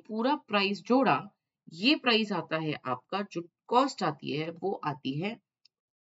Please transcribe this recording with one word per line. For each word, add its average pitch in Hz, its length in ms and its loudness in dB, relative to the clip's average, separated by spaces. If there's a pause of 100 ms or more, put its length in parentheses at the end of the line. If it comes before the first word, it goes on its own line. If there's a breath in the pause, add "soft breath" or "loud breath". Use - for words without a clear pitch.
पूरा 226 280 0 (120)
price 202 340 0
जोड़ा, 226 360 4 (560)
ये 220 220 2
price 220 360 2
आता 165 260 -2
है 156 160 -2 (120)
आपका, 131 360 -4 (100)
जो 170 100 -6 (260)
cost 262 360 2
आती 143 340 -4
है 156 120 -4 (140)
वो 190 80 -2 (140)
आती 139 340 -4
है 208 160 -4 (720)